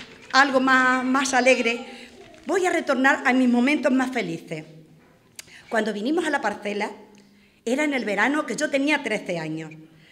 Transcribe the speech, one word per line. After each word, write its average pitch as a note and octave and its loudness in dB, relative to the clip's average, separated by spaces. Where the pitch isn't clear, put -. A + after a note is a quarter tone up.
algo C4+ 4
más, B3+ 2
más C4 0
alegre, A#3+ 2
voy F4+ 0
a F4+ 2
retornar C#4+ 2
a B3 2
mis C4 4
momentos B3+ 2
más C4 0
felices. E3 -6
Cuando A3 -2
vinimos C#4 -2
a D#4 -2
la C#4+ -2
parcela, G3+ -6
era C4 0
en D4 0
el A#3+ -2
verano A#3+ 0
que A#3+ -6
yo D4+ -4
tenía C#4+ 0
trece G3 -4
años. D#3+ -8